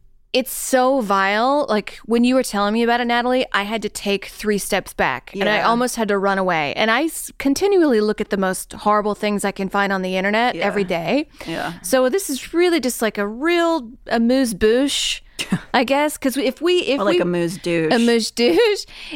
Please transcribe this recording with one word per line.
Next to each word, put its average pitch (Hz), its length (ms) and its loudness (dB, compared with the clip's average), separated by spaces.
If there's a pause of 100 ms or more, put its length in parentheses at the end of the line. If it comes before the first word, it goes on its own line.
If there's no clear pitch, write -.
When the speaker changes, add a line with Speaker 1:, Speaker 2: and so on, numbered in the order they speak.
(320)
Speaker 1:
it's 247 220 -6
so 262 480 2
vile. 208 640 0
Like, - 380 -4
when 233 180 2
you 247 120 2
were 262 80 2
telling 202 300 -2
me 233 100 0
about 233 180 2
it, 247 60 -4
Natalie, 240 440 0
I 196 120 -2
had 214 180 -6
to 208 80 -6
take - 380 -4
three 208 320 -4
steps - 340 -4
back. 147 400 -2
And 202 160 -2
I 208 80 2
Speaker 2:
Yeah. 190 100 0
Speaker 1:
almost 240 300 0
had 226 100 -2
to 202 100 0
run 196 200 0
away. 175 380 0
And 220 140 2
I 247 160 2
s-, - 320 -8
continually 302 600 2
look 214 220 0
at 208 80 -8
the 202 80 -2
most 190 340 -2
horrible 208 440 0
things 208 280 -2
I 202 80 -2
can 190 160 -4
find 202 240 0
on 190 120 -2
the 185 120 -4
internet 208 400 0
Speaker 2:
Yeah. - 80 -4
Speaker 1:
every 202 220 0
day. 180 420 -2 (180)
Speaker 2:
Yeah. 170 360 -6
Speaker 1:
So 254 260 2
this 349 220 -2
is - 240 -6
really 339 260 4
just, 240 220 -2
like, 220 160 0
a 202 100 0
real 320 640 0 (180)
amuse-bouche, 233 1120 2 (280)
Speaker 2:
<laughs> - 260 -4
Speaker 1:
I 254 100 4
guess. 285 340 0
'Cause 269 200 -2
if 262 240 -2
we, 349 220 2
if 277 180 0
Speaker 2:
Or, 196 40 0
like, 208 100 2
Speaker 1:
we 349 60 2
Speaker 2:
amuse-douche. 170 720 0
Speaker 1:
Amuse-douche. 233 920 2 (300)